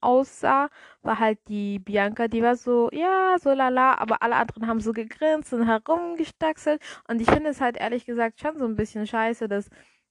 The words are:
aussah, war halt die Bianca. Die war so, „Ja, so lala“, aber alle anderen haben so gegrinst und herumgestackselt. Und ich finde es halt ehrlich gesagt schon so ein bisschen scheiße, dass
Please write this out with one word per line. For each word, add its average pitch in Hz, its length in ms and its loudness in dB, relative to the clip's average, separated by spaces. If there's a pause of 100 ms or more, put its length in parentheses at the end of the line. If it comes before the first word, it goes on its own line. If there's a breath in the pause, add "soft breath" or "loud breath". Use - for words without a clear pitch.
aussah, 269 680 2 (340 loud breath)
war 190 160 -2
halt 220 200 2 (100)
die 202 300 -4
Bianca. 208 500 -2
Die 226 140 -2
war 240 140 4
so, 240 360 0
„Ja, 370 480 2
so 277 120 2
lala“, 262 420 4
aber 226 280 0
alle 233 140 2
anderen 226 320 -2
haben 226 120 0
so 220 120 -2
gegrinst 302 640 -2
und 233 120 2
herumgestackselt. 311 1160 -2 (260 loud breath)
Und 226 140 -2
ich - 80 2
finde 302 200 2
es 269 100 -6
halt 240 180 -2
ehrlich 233 260 -4
gesagt 233 360 -4
schon 311 180 -6
so 254 80 -2
ein 220 100 -4
bisschen 214 300 -4
scheiße, 226 420 -2
dass 202 220 -4 (400 soft breath)